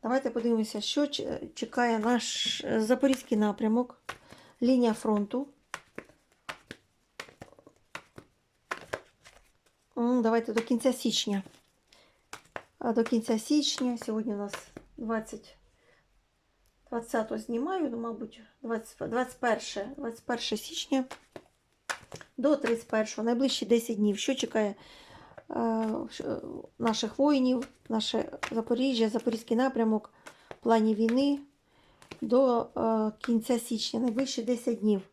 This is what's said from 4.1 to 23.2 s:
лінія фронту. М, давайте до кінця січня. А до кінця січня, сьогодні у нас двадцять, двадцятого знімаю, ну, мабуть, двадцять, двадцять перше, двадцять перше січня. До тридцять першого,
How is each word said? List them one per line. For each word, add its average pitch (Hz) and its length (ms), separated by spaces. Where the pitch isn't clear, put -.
лінія 240 320
фронту. 220 540
М, 247 240
давайте 226 320
до 226 80
кінця 240 320
січня. 208 500
А 240 140
до 226 100
кінця 226 360
січня, 262 580
сьогодні 220 360
у 202 40
нас 202 160
двадцять, 220 600
двадцятого 226 500
знімаю, 277 520
ну, 233 60
мабуть, 226 440
двадцять, 226 480
двадцять 247 300
перше, 220 580
двадцять 233 280
перше 233 320
січня. - 480
До 277 180
тридцять 233 320
першого, 220 380